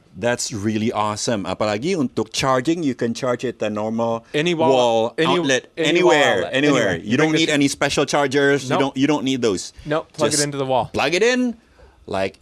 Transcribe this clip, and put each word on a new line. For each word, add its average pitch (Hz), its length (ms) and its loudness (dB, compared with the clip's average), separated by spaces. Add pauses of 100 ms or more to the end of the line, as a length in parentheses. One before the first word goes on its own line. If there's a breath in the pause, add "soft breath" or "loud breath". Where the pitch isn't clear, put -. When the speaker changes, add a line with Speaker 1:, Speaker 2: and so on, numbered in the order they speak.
(140)
Speaker 1:
That's 120 380 -2
really 107 400 -2
awesome. 104 560 -2
Apalagi 107 480 -2
untuk 123 340 -2
charging, 143 540 0
you 127 100 -2
can 117 220 -4
charge 123 260 -4
it 120 160 -4
the 107 140 -2
normal 113 540 -4 (100)
Speaker 2:
Any 170 160 0
wall, 151 160 0
Speaker 1:
wall 117 480 2
Speaker 2:
any, 165 240 2
Speaker 1:
outlet, 135 240 0 (160)
Speaker 2:
any 165 240 2
wall 175 80 6
Speaker 1:
anywhere, 135 220 4 (100)
Speaker 2:
outlet, - 80 -6
Speaker 1:
anywhere. 131 400 2
Speaker 2:
anywhere. 85 80 -2
Speaker 1:
You 104 160 -2
don't 156 160 2
Speaker 2:
Bring 156 80 2
the 160 60 2
Speaker 1:
need - 20 0
any 143 200 2
special 147 360 0
chargers. 143 640 2
Speaker 2:
Nope. 151 80 0
Speaker 1:
You 139 80 2
don't, 135 140 -4
you 139 80 2
don't 147 180 0
need 131 160 -2
those. 104 320 -2 (140)
Speaker 2:
Nope, 156 260 -4
plug 151 160 0
it 147 80 -4
Speaker 1:
Just 147 80 0
Speaker 2:
into 143 160 -4
the 135 80 -2
wall. 123 240 0
Speaker 1:
plug 131 240 -2
it 185 80 0
in, 247 320 0 (480 soft breath)
like 98 380 -4